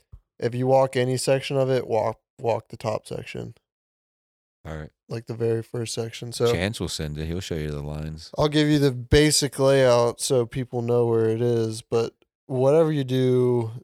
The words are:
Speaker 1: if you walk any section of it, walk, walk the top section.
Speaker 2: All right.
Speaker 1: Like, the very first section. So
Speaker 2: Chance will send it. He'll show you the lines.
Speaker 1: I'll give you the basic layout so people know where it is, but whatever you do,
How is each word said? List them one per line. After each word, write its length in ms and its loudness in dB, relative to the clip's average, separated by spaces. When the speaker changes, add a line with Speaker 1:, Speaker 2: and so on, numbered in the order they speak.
Speaker 1:
if 160 -4
you 120 -2
walk 300 4
any 200 0
section 400 -2
of 120 0
it, 180 0
walk, 320 -2
walk 300 -4
the 80 -16
top 300 -4
section. 460 -10
Speaker 2:
All 100 -10
right. 140 -12
Speaker 1:
Like, 160 -10
the 80 -10
very 280 0
first 320 -8
section. 380 -8
So 220 0
Speaker 2:
Chance 260 -2
will 80 -4
send 300 -6
it. 80 -6
He'll 160 -6
show 140 -8
you 160 -4
the 100 -8
lines. 560 -10
Speaker 1:
I'll 100 2
give 220 2
you 100 4
the 120 4
basic 680 2
layout 640 4
so 240 2
people 360 -6
know 260 2
where 200 2
it 140 0
is, 400 0
but 320 -2
whatever 480 2
you 100 0
do, 680 2